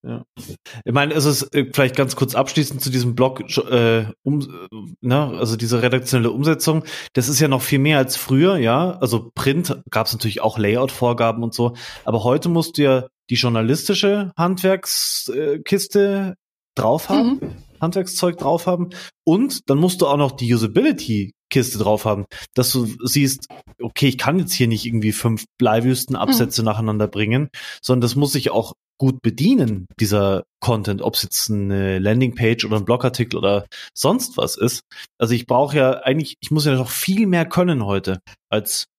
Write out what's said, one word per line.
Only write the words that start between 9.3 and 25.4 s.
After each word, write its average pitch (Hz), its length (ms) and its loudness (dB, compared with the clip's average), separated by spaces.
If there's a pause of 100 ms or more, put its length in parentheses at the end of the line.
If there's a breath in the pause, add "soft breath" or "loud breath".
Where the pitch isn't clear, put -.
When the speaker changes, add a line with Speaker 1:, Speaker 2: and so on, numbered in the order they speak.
Speaker 1:
Print 143 440 0 (120)
gab's 110 200 0
natürlich 110 300 -4
auch 110 160 0
Layout-Vorgaben 117 840 0
und 117 100 -6
so, 120 220 0 (280 loud breath)
aber 110 200 0
heute 147 260 2
musst 165 300 0
du - 20 2
ja 135 260 2 (220)
die 127 60 0
journalistische 165 1000 0
Handwerks-, 185 1000 -2
äh, 147 240 -2
Kiste 196 760 0 (420)
drauf 131 340 0
haben, 262 300 2
Speaker 2:
Mhm. - 160 -10 (240)
Speaker 1:
Handwerkszeug 175 600 -2
drauf 165 260 0
haben 180 240 0 (340 loud breath)
und 196 460 2
dann 139 80 4
musst 180 240 2
du 156 60 4
auch 143 100 2
noch 139 140 2
die 120 200 -2
Usability-Kiste 117 1300 0
drauf 104 280 2
haben, 101 200 0 (300 loud breath)
dass 127 160 2
du 123 160 0 (160)
siehst, 135 420 0 (340)
okay, 120 280 0
ich 127 100 0
kann 170 220 0
jetzt 185 140 -2
hier 123 140 2
nicht 113 200 -2
irgendwie 107 240 0
fünf 113 340 -2 (140)